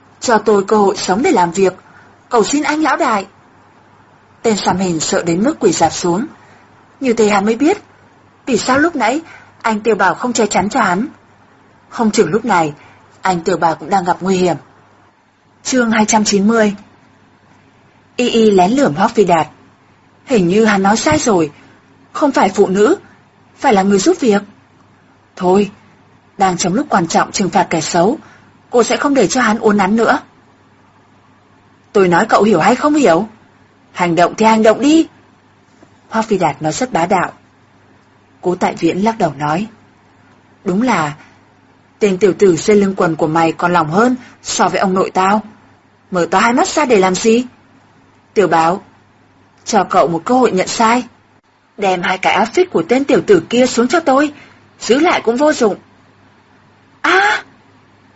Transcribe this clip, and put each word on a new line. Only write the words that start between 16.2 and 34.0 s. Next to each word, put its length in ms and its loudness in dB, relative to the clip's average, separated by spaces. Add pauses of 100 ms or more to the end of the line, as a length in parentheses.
chín 240 0
mươi. 280 2 (1400)
Y 140 -2
Y 220 4
lén 200 4
lườm 240 0
Hoắc 160 0
Phi 140 2
Đạt. 220 0 (800)
Hình 220 0
như 180 2
hắn 180 0
nói 140 2
sai 220 0
rồi. 320 0 (600)
Không 180 -2
phải 180 2
phụ 180 2
nữ, 280 2 (640)
phải 160 0
là 80 4
người 180 2
giúp 200 2
việc. 220 0 (960)
Thôi, 360 0 (640)
đang 200 0
trong 160 -4
lúc 160 -4
quan 180 0
trọng 240 -2
trừng 180 -4
phạt 200 0
kẻ 120 -4
xấu, 360 0 (520)
cô 140 2
sẽ 140 -2
không 160 -2
để 140 2
cho 140 -2
hắn 180 0
uốn 180 2
nắn 180 0
nữa. 240 0 (1700)
Tôi 140 2
nói 220 2
cậu 140 2
hiểu 160 2
hay 160 2
không 180 0
hiểu? 340 2 (640)
Hành 240 -2